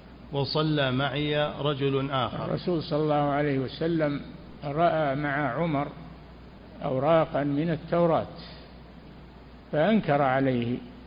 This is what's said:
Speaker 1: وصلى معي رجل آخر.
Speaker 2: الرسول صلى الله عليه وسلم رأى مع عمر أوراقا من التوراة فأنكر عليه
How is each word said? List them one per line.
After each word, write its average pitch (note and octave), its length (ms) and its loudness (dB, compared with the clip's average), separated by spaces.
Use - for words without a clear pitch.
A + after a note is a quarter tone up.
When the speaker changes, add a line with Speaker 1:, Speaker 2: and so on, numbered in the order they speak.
Speaker 1:
وصلى D3 600 2
معي D3 540 0
رجل C#3 680 0
آخر. A#2 340 -2
Speaker 2:
الرسول D#3+ 380 -2
صلى D3+ 200 0
الله D3+ 120 2
عليه C#3+ 440 2
وسلم D3 640 0
رأى D#3 520 2
مع C#3+ 460 0
عمر D3 260 0
أوراقا D3 600 4
من C#3+ 260 2
التوراة E3 580 2
فأنكر D#3+ 480 4
عليه B2+ 560 2